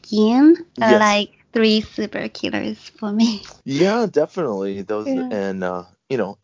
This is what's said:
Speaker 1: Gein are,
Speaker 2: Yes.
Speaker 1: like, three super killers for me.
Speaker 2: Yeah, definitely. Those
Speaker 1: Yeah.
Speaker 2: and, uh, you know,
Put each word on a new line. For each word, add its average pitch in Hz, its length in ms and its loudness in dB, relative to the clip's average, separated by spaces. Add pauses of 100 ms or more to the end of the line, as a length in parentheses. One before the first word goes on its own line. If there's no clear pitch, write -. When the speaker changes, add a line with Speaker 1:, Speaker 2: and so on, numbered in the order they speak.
Speaker 1:
Gein 247 540 4 (240)
are, 226 120 4
Speaker 2:
Yes. 214 80 6
Speaker 1:
like, 208 300 2 (220)
three 220 280 2
super 214 480 -8
killers 214 500 -8
for - 340 -12
me. 214 300 0 (220)
Speaker 2:
Yeah, 190 460 0
definitely. 104 720 -4
Those 107 260 -6
Speaker 1:
Yeah. 262 240 -4
Speaker 2:
and, 98 320 -6
uh, 90 200 -6 (240)
you 135 80 -4
know, 101 280 -4